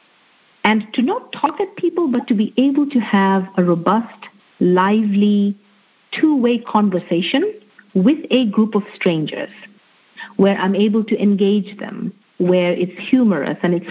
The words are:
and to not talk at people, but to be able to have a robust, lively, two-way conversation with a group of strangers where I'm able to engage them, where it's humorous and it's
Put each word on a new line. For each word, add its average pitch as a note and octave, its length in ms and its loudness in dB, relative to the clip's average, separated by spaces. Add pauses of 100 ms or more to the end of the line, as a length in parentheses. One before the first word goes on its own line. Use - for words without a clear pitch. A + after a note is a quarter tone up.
(640)
and G#3+ 300 0
to B3+ 80 -2
not F#4+ 300 -4
talk - 280 -4
at G4 160 -6
people, E4+ 320 -2
but A#3+ 180 -2
to B3 80 0
be G#3 220 0
able C#4 340 2
to B3 80 0
have F#3+ 580 0
a F#3 60 2
robust, F3 640 0 (340)
lively, G3+ 1000 2 (560)
two-way B3 460 2
conversation G#3 960 -2 (420)
with A#3 240 2 (120)
a B3+ 160 2
group G#3+ 280 0
of G3+ 80 0 (120)
strangers D#3 560 -4 (880)
where G3 220 2
I'm F#3+ 160 0
able G#3+ 300 2
to - 180 -2
engage G3+ 560 0
them, - 340 -10 (260)
where F3+ 340 2
it's F#3 260 -4
humorous G#3 640 0
and F3 120 0
it's E3+ 160 -4